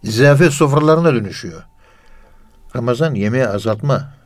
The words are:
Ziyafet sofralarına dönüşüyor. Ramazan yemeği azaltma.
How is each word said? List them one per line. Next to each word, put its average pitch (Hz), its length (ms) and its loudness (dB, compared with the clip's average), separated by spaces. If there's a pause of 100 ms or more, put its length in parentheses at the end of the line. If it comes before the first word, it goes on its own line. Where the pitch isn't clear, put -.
Ziyafet 143 480 4
sofralarına 151 600 2
dönüşüyor. 95 480 -8 (1120)
Ramazan 127 380 -2
yemeği 113 320 -2
azaltma. 107 680 -4 (120)